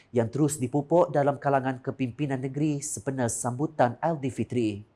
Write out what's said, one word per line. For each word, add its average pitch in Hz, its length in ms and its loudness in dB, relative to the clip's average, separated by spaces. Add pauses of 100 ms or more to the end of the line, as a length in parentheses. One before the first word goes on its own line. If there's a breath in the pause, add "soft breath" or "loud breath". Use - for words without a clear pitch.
(120 soft breath)
yang 117 160 2
terus 143 320 0
dipupuk 147 560 2
dalam 143 240 2
kalangan 131 400 0
kepimpinan 131 640 -4
negeri 143 400 -2
sempena 127 480 -2
sambutan 127 720 0
Aidilfitri. 120 800 -2 (120)